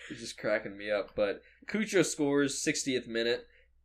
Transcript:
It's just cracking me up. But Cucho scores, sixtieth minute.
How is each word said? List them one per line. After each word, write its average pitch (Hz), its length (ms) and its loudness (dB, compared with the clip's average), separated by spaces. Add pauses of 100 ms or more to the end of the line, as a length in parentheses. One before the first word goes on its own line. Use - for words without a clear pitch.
(100)
It's 117 100 -10
just 113 160 -12
cracking 110 400 -2
me 104 140 -8
up. 101 260 0
But 101 240 0 (260)
Cucho 202 380 2
scores, 143 540 2
sixtieth 131 500 -2
minute. 117 380 0 (380)